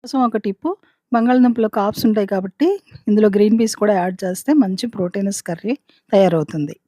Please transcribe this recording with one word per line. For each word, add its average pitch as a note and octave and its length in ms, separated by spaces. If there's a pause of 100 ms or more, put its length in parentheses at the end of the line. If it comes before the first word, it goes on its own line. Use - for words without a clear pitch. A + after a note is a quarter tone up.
కోసం C4 160 (100)
ఒక A3 180
టిప్పు, B3 240 (440)
బంగాళదుంపలో A#3+ 540 (100)
కాప్స్ G#3 300
ఉంటాయి G#3 240
కాబట్టి G3 360 (420)
ఇందులో G#3+ 260
గ్రీన్ G#3+ 240
పీస్ A3 220
కూడా G#3 180
యాడ్ F#3 240
చేస్తే F#3+ 280 (120)
మంచి F#3+ 220 (100)
ప్రోటీనస్ G3 520
కర్రీ F#3+ 260 (360)
తయారవుతుంది. E3 640 (120)